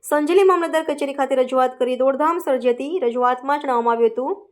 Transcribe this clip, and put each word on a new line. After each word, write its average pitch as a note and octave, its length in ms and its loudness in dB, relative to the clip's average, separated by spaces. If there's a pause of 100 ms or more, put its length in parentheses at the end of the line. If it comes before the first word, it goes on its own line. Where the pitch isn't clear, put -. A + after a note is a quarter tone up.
સંજેલી D4+ 400 2
મામલતદાર E4+ 400 2
કચેરી C#4+ 300 -4
ખાતે C4+ 220 -2
રજૂઆત B3+ 440 0
કરી B3+ 180 -2
દોડધામ C4+ 420 0
સર્જી B3+ 320 0
હતી. C#4 280 -4
રજૂઆતમાં B3+ 640 0
જણાવવામાં A#3 340 0
આવ્યું A#3 160 2
હતું C4+ 420 -6